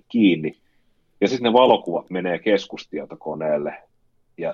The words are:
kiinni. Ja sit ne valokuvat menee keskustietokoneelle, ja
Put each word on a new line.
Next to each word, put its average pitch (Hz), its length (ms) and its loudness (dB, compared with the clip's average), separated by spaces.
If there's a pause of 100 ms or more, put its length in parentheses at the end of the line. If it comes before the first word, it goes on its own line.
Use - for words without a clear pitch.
kiinni. 85 480 2 (640)
Ja 101 60 2
sit 123 140 -2
ne 117 120 0
valokuvat 113 560 2
menee 90 300 -4
keskustietokoneelle, 76 1300 -4 (640)
ja 82 160 -6